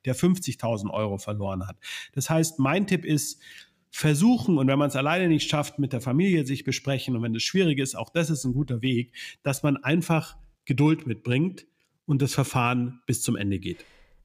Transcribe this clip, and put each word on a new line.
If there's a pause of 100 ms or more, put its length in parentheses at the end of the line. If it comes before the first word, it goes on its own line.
der
fünfzigtausend
Euro
verloren
hat. (360)
Das
heißt,
mein
Tipp
ist, (500)
versuchen,
und
wenn
man's
alleine
nicht
schafft,
mit
der
Familie
sich
besprechen
und
wenn
es
schwierig
ist,
auch
das
ist
ein
guter
Weg, (300)
dass
man
einfach (280)
Geduld
mitbringt (380)
und
das
Verfahren
bis
zum
Ende
geht. (400)